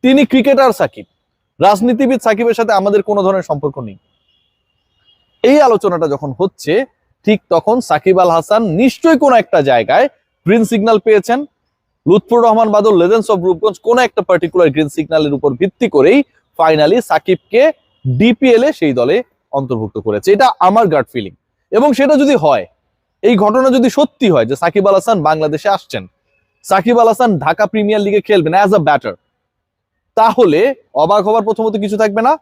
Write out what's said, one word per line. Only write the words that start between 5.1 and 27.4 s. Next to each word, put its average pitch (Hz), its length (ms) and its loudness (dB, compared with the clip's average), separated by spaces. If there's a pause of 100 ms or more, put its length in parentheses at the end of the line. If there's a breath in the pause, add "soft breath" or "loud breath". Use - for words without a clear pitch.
এই 277 220 4
আলোচনাটা 185 480 -2
যখন 139 160 -8 (100)
হচ্ছে, 185 320 -4 (540)
ঠিক 208 120 2 (140)
তখন 208 240 0 (120)
সাকিব 175 340 0
আল 175 140 2
হাসান 208 260 0 (180)
নিশ্চয়ই 269 440 2
কোনো 262 180 2
একটা - 160 -2 (120)
জায়গায় 131 360 2 (400)
গ্রিন 220 240 2
সিগন্যাল 220 360 0
পেয়েছেন। 220 320 0 (680)
লুৎফুর 208 400 2
রহমান 220 280 2
বাদল, 208 280 2
legends 208 300 0
of 196 60 0 (100)
রূপগঞ্জ, 185 280 -2 (120)
কোনো 240 180 2
একটা 208 220 -6
পার্টিকুলার 175 460 0
গ্রিন 151 200 -2
সিগন্যালের 151 440 -2
উপর 143 120 -2 (100)
ভিত্তি 196 340 -4
করেই 208 240 4 (400)
finally 160 400 2 (120)
সাকিবকে 185 520 -2 (420)
ডিপিএল 226 640 2
এ - 20 0 (100)
সেই 147 200 0
দলে 139 160 0 (360)
অন্তর্ভুক্ত 123 440 -6 (100)
করেছে, 104 280 -2
এটা 254 120 2 (220)
আমার 220 240 2
গাট 135 200 0
ফিলিং। 101 200 -10 (400)
এবং 240 160 2 (100)
সেটা 294 240 2
যদি 277 120 2 (100)
হয়, 120 200 0 (580)
এই 233 120 2 (100)
ঘটনা 254 320 0
যদি 247 120 2 (100)
সত্যি 277 360 -2
হয় 113 160 2
যে 139 120 -2
সাকিব 190 260 -2
আল 196 120 2
হাসান 220 180 -2 (100)
বাংলাদেশে 156 480 -4
আসছেন, - 260 -12 (640)
সাকিব 196 380 0
আল 233 100 4
হাসান 240 180 0 (140)